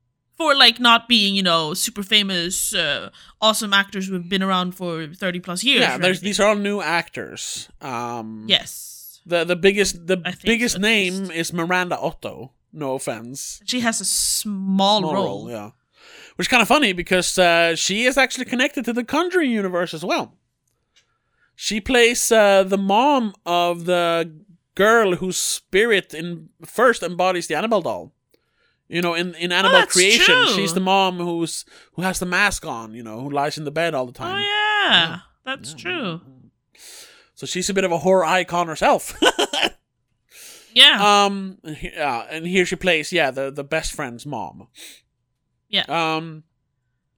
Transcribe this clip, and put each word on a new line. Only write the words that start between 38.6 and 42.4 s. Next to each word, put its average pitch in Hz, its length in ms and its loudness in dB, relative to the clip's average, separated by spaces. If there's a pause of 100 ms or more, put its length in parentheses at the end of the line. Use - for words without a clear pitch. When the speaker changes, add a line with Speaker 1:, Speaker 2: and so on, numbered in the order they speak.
Speaker 2:
herself. 185 520 0
<laughs> - 40 -2 (1500)
Speaker 1:
Yeah. 208 520 6
Speaker 2:
Um, 196 400 -4
he-, 151 280 -10
yeah, 127 360 -4
and 160 160 -8